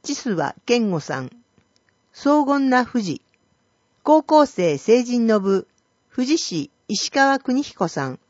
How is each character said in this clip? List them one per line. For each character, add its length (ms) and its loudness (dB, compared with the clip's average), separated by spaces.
千 100 -8
諏 220 -6
訪 180 -4
健 260 0
吾 80 -2
さ 220 -6
ん。 100 -12
荘 320 2
厳 240 0
な 160 2
富 180 -4
士。 180 -6
高 200 4
校 220 6
生 320 -2
成 260 2
人 240 -2
の 120 2
部、 280 -2
富 140 -4
士 100 0
市 340 -6
石 240 -6
川 280 2
邦 220 -2
彦 260 -6
さ 220 -6
ん。 100 -12